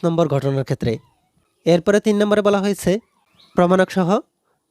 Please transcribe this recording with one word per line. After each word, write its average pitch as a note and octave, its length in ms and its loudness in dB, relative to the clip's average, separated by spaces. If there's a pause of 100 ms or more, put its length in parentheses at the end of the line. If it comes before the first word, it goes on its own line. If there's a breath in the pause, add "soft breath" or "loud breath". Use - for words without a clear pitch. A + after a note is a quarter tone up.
নম্বর E3+ 260 0
ঘটনার C3+ 400 -2
ক্ষেত্রে। B2 240 -4 (760)
এরপরে F3 340 2
তিন G#3 180 0
নম্বরে G#3 240 0
বলা G3+ 200 2
হয়েছে, G3 300 -2 (640)
প্রমাণক F#3 340 2
সহ F3+ 180 -2 (640)